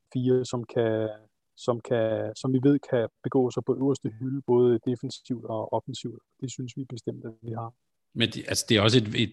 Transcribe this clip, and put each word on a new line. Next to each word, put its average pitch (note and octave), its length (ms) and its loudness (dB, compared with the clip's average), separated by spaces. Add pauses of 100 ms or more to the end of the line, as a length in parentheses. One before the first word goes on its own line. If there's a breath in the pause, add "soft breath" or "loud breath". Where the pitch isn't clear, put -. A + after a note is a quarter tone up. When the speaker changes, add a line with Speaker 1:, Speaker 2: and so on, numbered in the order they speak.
(120)
Speaker 1:
Fire, B2+ 320 2
som A#2+ 200 -6
kan, A2 440 0 (480)
som A#2 240 -2
kan, A2 560 0
som C3 160 -2
vi C3 100 2
ved C#3+ 160 6 (120)
kan A#2 180 2 (140)
begå B2+ 280 2
sig A#2+ 140 -4
på B2+ 120 0
øverste C3+ 320 -2 (120)
hylde, C3 260 -4
både B2 400 4
defensivt B2 580 -6
og A2 280 -6
offensivt. A#2 500 -6 (180)
Det C3 100 -6
synes B2 260 -10
vi C3+ 80 -8
bestemt, B2 400 -10
at A#2 80 -12 (100)
vi A#2 100 -10
har. A#2 200 -8 (420)
Speaker 2:
Men A#2 140 2
det, - 200 -10
altså, - 200 -2
det A#2+ 80 6
er G2+ 60 6
også A2+ 160 6
et, G#2+ 240 0
et, G#2+ 100 0